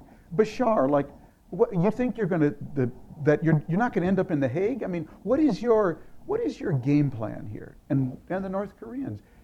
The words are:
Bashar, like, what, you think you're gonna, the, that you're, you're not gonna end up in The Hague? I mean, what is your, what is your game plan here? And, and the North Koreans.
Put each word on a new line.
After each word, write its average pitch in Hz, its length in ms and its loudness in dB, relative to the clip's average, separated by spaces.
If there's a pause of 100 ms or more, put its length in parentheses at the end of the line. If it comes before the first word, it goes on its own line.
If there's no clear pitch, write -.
(360)
Bashar, 214 540 2
like, 143 180 2 (440)
what, 196 220 2
you 185 180 2
think 247 260 -2
you're 214 100 0
gonna, 151 260 2 (200)
the, 123 180 0 (320)
that 147 180 4
you're, 156 280 4
you're 175 100 2
not 240 140 0
gonna 175 140 0
end 190 120 2
up 185 120 -2
in 143 100 0
The 131 80 2
Hague? 202 340 -2
I 214 40 -6
mean, 175 200 -4 (160)
what 254 160 2
is 262 220 2
your, 214 380 2 (260)
what 427 160 -2
is 311 180 -4
your 190 140 -2
game 143 360 2
plan 110 400 -8
here? - 280 -14 (120)
And, 135 280 0 (120)
and 190 140 -4
the 196 60 -6
North 202 280 -6
Koreans. 226 440 -10 (220)